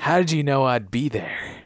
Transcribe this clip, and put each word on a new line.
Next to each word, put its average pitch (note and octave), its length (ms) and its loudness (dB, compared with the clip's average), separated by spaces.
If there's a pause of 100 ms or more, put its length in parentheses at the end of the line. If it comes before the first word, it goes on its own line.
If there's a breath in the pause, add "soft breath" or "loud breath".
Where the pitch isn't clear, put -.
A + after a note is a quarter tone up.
How D#3 180 2
did F3+ 120 2
you D#3 120 2
know C#3 220 2
I'd A#2+ 260 0
be A#2+ 180 0
there? - 560 -8